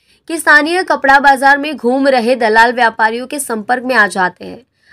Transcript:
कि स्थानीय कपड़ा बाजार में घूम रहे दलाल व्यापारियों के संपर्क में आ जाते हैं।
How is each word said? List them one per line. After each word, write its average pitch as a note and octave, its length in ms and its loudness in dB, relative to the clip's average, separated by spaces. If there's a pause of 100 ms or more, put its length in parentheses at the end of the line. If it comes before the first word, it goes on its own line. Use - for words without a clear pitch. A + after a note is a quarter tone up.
(280)
कि E4 100 -6
स्थानीय D#4 460 0
कपड़ा C#4 360 2
बाजार C#4 380 2
में C#4+ 200 -6
घूम C4+ 300 -2
रहे B3+ 280 2
दलाल A3+ 380 2
व्यापारियों A3+ 540 -2
के D4 120 -10
संपर्क A#3+ 440 -6
में B3+ 120 -4
आ G#3 120 4
जाते F#3 380 -4
हैं। F#3 200 -20 (280)